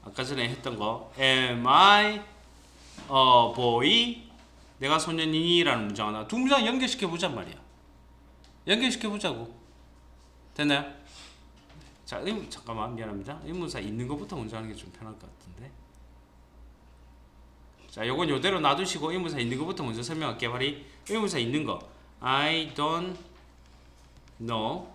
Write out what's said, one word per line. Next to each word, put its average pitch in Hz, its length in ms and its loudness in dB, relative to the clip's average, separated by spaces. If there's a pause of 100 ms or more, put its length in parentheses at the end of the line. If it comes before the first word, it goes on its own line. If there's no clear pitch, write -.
아까 113 180 -8
전에 127 260 -2
했던 127 280 -6
거. - 420 -4
Am 127 480 2
I 202 460 8
a 208 100 -8 (1300)
boy? 143 680 2 (540)
내가 147 220 2
소년이니?"라는 160 880 2
문장 104 220 -4
하나. 107 180 -6
두 220 100 -4
문장 262 280 4
연결시켜 254 440 -2
보잔 170 260 -4
말이야. 95 200 -10 (1120)
연결시켜 226 420 0
보자고. 156 440 -6 (1000)
됐나요? 147 320 2 (1200)
자, 107 140 -8
의문-, 196 300 -6
잠깐만, 113 460 -8
미안합니다. 110 500 -10
의문사 160 340 -6
있는 107 280 -6
것부터 147 280 -8
먼저 113 220 -8
하는 110 120 -10
게 104 60 -12
좀 92 160 -18
편할 110 260 -18
것 - 40 -20 (180)
같은데. 110 320 -20 (2250)
자, 110 180 -8
요건 151 220 0
요대로 170 300 0
놔두시고 160 520 0
의문사 170 280 -4
있는 120 180 -2
것부터 165 260 -4
먼저 117 200 -6
설명할게요. 123 480 -4
바리 135 340 -4 (240)
의문사 202 300 -2
있는 127 240 -2
거. 107 160 -4 (400)
"I 143 540 0
don't 165 420 -2 (1200)
know 117 580 -4